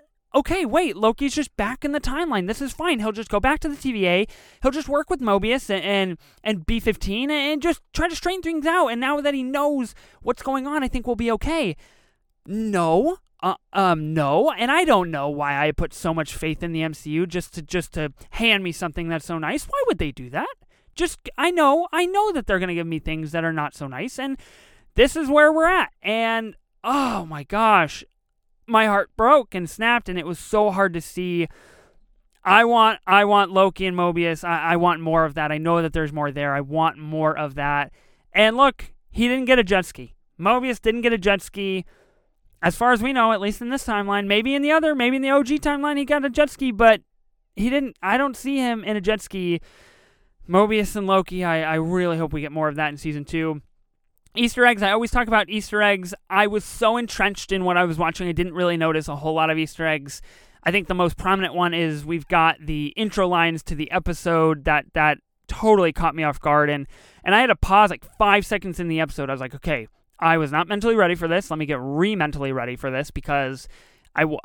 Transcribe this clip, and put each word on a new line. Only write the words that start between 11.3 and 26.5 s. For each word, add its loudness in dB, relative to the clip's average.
okay." -2
No. 0
Uh, -2
um, 0
no. 2
And -2
I 4
don't 4
know -2
why -2
I 0
put -4
so -4
much -4
faith -6
in -6
the -2
M -4
C -14
U 0
just -8
to, -10
just -6
to -6
hand 0
me -4
something -6
that's -4
so -6
nice. -4
Why -4
would 0
they -4
do -16
that? -6
Just, -4
I 0
know, 4
I 0
know 0
that -4
they're 2
gonna -2
give -4
me -4
things -6
that -2
are -2
not -4
so -12
nice, -10
and -6
this 6
is -2
where 6
we're 4
at. 0
And, -2